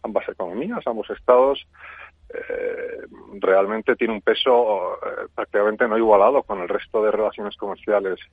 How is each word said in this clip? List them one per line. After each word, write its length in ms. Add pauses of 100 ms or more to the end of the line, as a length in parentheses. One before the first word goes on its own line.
ambas 260
economías, 600
ambos 240
estados, 560 (640)
eh, 720 (340)
realmente 560
tiene 180
un 80
peso, 760
eh, 400
prácticamente 520
no 100
igualado 440
con 200
el 80
resto 340
de 80
relaciones 440
comerciales 640 (140)